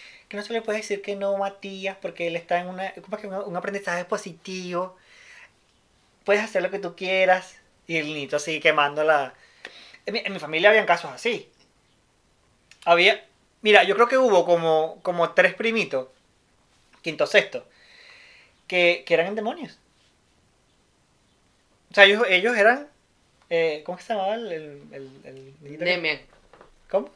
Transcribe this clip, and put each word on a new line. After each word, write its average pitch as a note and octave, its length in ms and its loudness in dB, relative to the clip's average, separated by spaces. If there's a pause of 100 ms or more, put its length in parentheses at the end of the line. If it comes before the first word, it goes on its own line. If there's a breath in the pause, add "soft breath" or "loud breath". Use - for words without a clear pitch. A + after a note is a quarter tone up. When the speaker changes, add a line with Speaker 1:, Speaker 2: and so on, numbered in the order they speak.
(280 loud breath)
Speaker 1:
que G3+ 100 -12
no G#3 60 -8
se A#3 100 -10
le A3+ 80 -4
puede G#3+ 180 -6
decir G3+ 220 -8
que G3+ 140 -8
no, G3 220 -4
Matías, G3 640 -8
porque E3+ 260 -8
él E3 80 -4
está E3+ 240 -4
en F3+ 80 -8
una, F#3 260 -10
¿cómo F#3+ 240 -14
es G#3 40 -18
que G#3+ 60 -14
un, F#3+ 80 -12
un F#3 220 -10
aprendizaje F#3 480 -6
positivo? F#3 920 -8 (1300 soft breath)
Puedes G#3 200 2
hacer G3 200 -4
lo F#3 80 -4
que G3 80 -8
tú F3 160 -10
quieras. F#3 600 0 (280)
Y E3 120 -6
el D3+ 100 -4
niñito D3 320 -6
sigue D#3 200 -6
quemando D3+ 440 2
la, D3 300 2 (720 loud breath)
en G3 80 -6
mi, A3+ 120 -6
en G3 80 -6
mi F#3 60 -10
familia D#3 300 2
habían G#3+ 180 4
casos E3+ 240 0
así. E3+ 400 -6 (1300)
Había, F3+ 380 4 (380)
mira, G#3 220 8
yo G3 120 2
creo A#3 120 4
que C4 100 2
hubo G3+ 280 4
como, D#3+ 580 2
como F3 300 0
tres F3+ 200 4
primitos, G#3+ 540 -2 (960)
quinto, D3 240 -2
sexto, - 400 0 (960 soft breath)
que, F3 400 2
que E3+ 80 0
eran F3 220 2
demonios. A3+ 420 -8 (2250)
O - 20 -20
sea, G3+ 120 6
ellos, G#3 240 4
ellos G3 280 2
eran, B3 300 4 (640)
eh, E3 360 -2
¿cómo F3+ 120 -10
es - 60 -20
que - 40 -16
se A#3 60 -4
llamaba G3+ 220 -4
el, A3+ 160 -10
el, D3+ 300 -12 (120)
el, C3+ 180 -18 (120)
el C3+ 380 -20
niñito D3 240 -12
que F3 60 0
Speaker 2:
Demian. D#3+ 280 -4 (720)
Speaker 1:
¿Cómo? G#3+ 260 -2